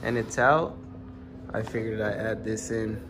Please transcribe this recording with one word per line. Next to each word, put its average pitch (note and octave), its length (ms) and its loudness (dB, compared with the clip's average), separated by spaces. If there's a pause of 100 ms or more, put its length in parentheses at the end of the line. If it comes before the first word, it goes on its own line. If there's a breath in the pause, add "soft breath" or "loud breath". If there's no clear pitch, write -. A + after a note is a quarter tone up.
and A#2 140 2
it's A2+ 200 0
out. C#3+ 380 6 (760)
I A2 80 0
figured A2 400 -2
I'd G#2 160 0
add A2 260 -2
this A2 280 -2
in. A2 280 0 (100)